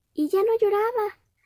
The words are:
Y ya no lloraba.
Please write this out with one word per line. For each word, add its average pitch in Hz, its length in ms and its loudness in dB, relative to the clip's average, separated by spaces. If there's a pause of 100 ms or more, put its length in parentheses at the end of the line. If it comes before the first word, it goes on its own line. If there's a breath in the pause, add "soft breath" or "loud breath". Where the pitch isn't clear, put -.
(120)
Y 302 160 -4
ya 381 140 0
no 453 180 2
lloraba. 427 580 0 (260 soft breath)